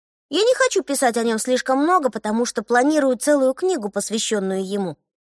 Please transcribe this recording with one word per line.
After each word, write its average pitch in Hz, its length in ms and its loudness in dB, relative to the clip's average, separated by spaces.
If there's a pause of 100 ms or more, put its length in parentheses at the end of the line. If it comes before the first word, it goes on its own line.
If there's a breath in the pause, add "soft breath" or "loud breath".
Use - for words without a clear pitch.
(300)
Я 339 100 0
не 480 140 4
хочу 494 280 2
писать 247 360 0
о 226 40 0
нём 226 160 0
слишком 254 440 0
много, 330 260 2
потому 220 380 -2
что - 160 -6
планирую 262 560 2
целую 269 340 2
книгу, 277 380 -2
посвящённую 196 760 -4
ему. 190 300 -6 (420)